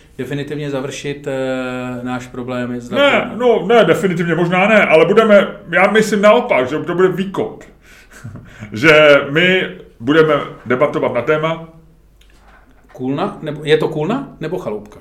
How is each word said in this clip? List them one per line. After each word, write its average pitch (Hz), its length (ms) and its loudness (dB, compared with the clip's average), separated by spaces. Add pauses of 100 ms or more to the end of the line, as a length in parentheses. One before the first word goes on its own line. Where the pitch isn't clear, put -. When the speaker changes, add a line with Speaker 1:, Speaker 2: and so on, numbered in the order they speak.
(180)
Speaker 1:
definitivně 143 520 -8
završit, 139 580 -8
eh, 127 760 -6
náš 127 240 -8
problém 123 540 -8
s - 80 -16
Speaker 2:
Ne, - 80 -6
Speaker 1:
datem. 262 420 -2
Speaker 2:
no, 220 280 0
ne, 226 180 4
definitivně 170 500 0
možná 180 320 0
ne, 214 180 4
ale 160 200 6
budeme, 208 420 4 (240)
já 185 200 2
myslím 208 300 0
naopak, 208 480 4
že 147 100 -4
to 175 160 -6
bude 185 120 2
výkop. 180 560 -6 (600)
<laughs> - 500 -18
Že 147 560 6
my 180 400 0 (300)
budeme 151 340 4 (320)
debatovat 139 480 -2
na 120 80 -2
téma 160 460 -2 (1300)
Speaker 1:
Kůlna? 147 480 -6
Nebo, 151 220 -10
je 151 140 2
to 156 100 -2
Kůlna 175 400 -6 (120)
nebo 160 180 -8
Chaloupka? 104 440 -12